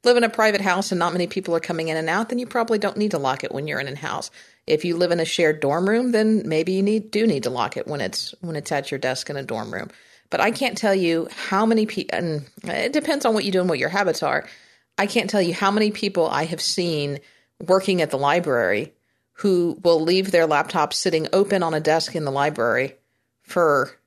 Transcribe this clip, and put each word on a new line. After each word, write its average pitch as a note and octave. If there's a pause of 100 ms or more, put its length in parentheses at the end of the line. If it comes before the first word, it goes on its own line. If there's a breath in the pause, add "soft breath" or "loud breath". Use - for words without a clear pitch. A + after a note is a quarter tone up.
live A#3+
in A#3
a A3
private G#3+
house G3
and F3+
not E3+
many F3
people F3+
are E3
coming E3
in D#3+
and D#3+
out, G#3+
then B3
you B3
probably A3+
don't G#3
need G#3
to D#3
lock C3+
it -
when D3
you're D3
in C#3
a C3+
house. - (360 loud breath)
If D3+
you E3+
live F3
in F3
a D#3+
shared D#3
dorm D#3+
room, A#3+
then A3
maybe D#3+
you F#3+
need, G#3+
do G#3+
need C#3+
to B2
lock B2
it -
when C#3+
it's, -
when E3
it's D3
at C#3
your C3+
desk B2+
in C#3+
a C#3
dorm A2
room. - (400 loud breath)
But -
I G#3+
can't A#3
tell G3
you E3
how G3+
many A3
pe-, G#3+
and D3+ (180)
it A#3+
depends D4
on A3+
what G#3
you G3+
do F#3
and F3+
what D3+
your C3+
habits F#3
are. C#3+ (500 loud breath)
I G3+
can't G#3
tell G#3
you E3+
how G3
many G#3+
people G3
I D3+
have D#3+
seen D3 (460 soft breath)
working F#3
at D3+
the C#3
library C#3 (400)
who F3+
will E3+
leave F#3
their E3+
laptop D3
sitting D#3+
open G3
on D#3+
a D3+
desk D#3
in D#3+
the C#3
library C3+ (480)
for C#3+